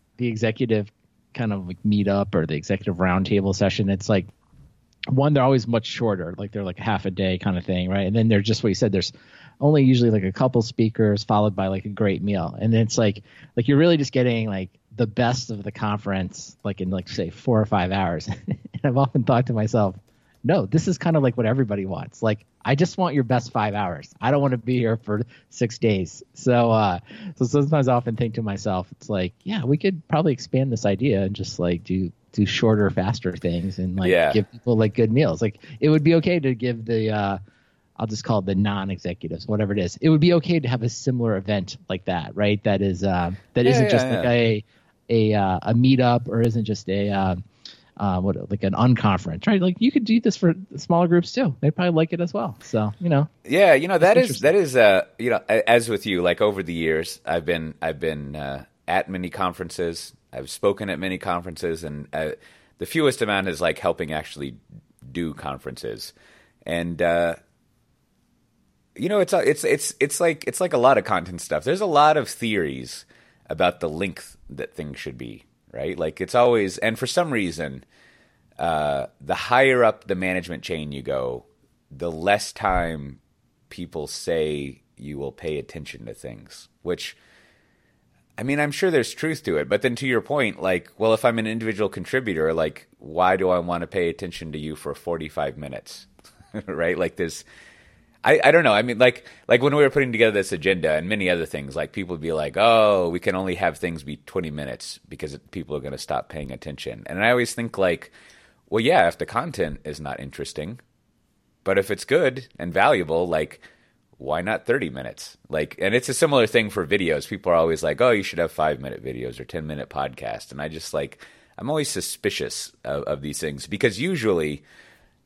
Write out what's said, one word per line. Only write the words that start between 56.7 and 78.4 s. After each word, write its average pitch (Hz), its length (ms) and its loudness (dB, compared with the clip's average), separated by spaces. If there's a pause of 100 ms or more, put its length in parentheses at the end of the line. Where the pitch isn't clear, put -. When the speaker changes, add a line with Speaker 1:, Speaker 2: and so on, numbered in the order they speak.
Speaker 2:
years, 80 520 -2
I've 82 200 -2
been, 80 360 -4
I've 78 200 -4
been, 76 340 -6
uh, 69 300 -8 (240)
at 90 180 0
many 90 220 -6
conferences. 87 840 -6 (200)
I've 67 160 -10
spoken 101 400 -2
at 80 100 -6
many 92 180 -4
conferences, 85 680 -6
and, 73 260 -12
uh, 78 200 -4 (480)
the - 60 -8
fewest 147 360 0
amount 98 260 0
is, 80 140 -4
like, 82 180 0
helping 85 320 -2
actually 71 460 -8 (520)
do 80 240 -6
conferences. 65 760 -10 (540)
And, 85 360 -4
uh, 85 340 2 (1600)
you 156 140 -4
know, 208 100 2
it's 190 140 2
a, 180 60 4
it's, 151 240 2
it's, - 360 0
it's 143 200 0
like, 170 280 0
it's - 140 -4
like 175 120 0
a 143 40 2
lot 123 200 6
of 98 60 4
content 90 380 -4
stuff. 76 220 -4
There's 175 180 0
a 214 40 0
lot 151 320 6
of 120 120 -2
theories 78 760 -4 (440)
about 90 300 0
the 82 100 -4
length 82 480 -8 (120)
that 69 240 -10
things 73 260 -10
should 65 180 -12
be, 57 260 -14 (280)
right? 73 280 -6
Like, 78 220 -4
it's 92 140 -4
always, 117 420 4
and 113 200 -2
for 127 100 -4
some 170 240 0
reason, 80 520 -4 (720)